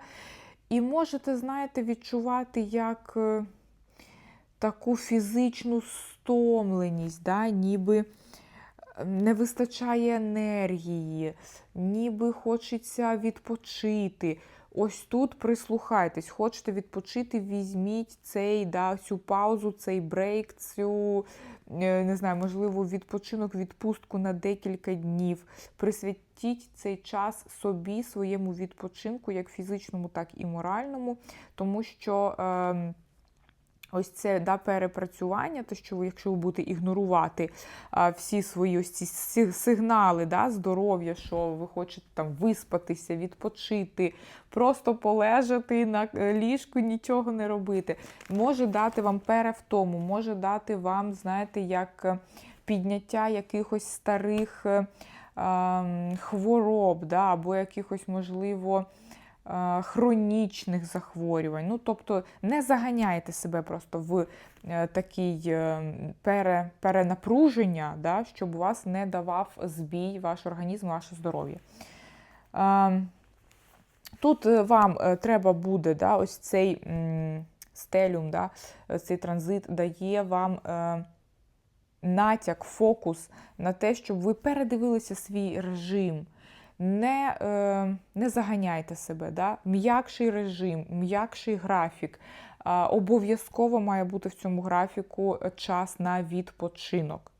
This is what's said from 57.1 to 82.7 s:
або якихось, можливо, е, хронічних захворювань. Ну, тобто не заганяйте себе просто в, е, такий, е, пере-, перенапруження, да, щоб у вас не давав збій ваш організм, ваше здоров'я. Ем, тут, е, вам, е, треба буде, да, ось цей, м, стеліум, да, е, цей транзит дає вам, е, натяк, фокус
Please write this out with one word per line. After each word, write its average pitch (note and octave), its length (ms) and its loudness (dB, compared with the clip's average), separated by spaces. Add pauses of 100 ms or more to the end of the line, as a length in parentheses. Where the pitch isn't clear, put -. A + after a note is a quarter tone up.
або F3 220 0
якихось, F#3+ 520 -4
можливо, F#3+ 800 -2 (600)
е, F3+ 360 0
хронічних G#3+ 1040 2
захворювань. E3 800 -4
Ну, A3+ 100 -2
тобто G#3+ 460 -2 (180)
не C#4 200 0
заганяйте A#3 720 2
себе E3+ 300 -4
просто E3 380 -8
в, E3+ 260 0 (420)
е, E3+ 200 0
такий, F3+ 600 -2
е, D#3+ 460 0 (280)
пере-, F#3 480 2 (100)
перенапруження, F#3 1200 4
да, F3 220 0
щоб F3+ 320 -4
у - 20 -4
вас F#3 280 0
не F#3+ 200 -2
давав F3+ 580 -2
збій F3 560 -6
ваш F3 260 -4
організм, F3+ 420 -4
ваше E3+ 280 -6
здоров'я. D#3+ 420 -6 (960)
Ем, F#3+ 560 4 (1120)
тут, D4 260 4
е, A3 160 8
вам, G#3 400 6
е, F3+ 140 4
треба F#3+ 380 4
буде, E3+ 420 2
да, F#3+ 220 4
ось - 200 0
цей, F#3+ 500 2
м, D#3+ 580 -4 (280)
стеліум, F3+ 580 0
да, F3+ 180 -2 (420)
е, E3+ 80 0
цей F3+ 180 -4
транзит F3 520 -2
дає F#3 520 -2
вам, F#3 440 0
е, E3+ 400 -4 (960)
натяк, G3 640 2
фокус A3 640 2 (280)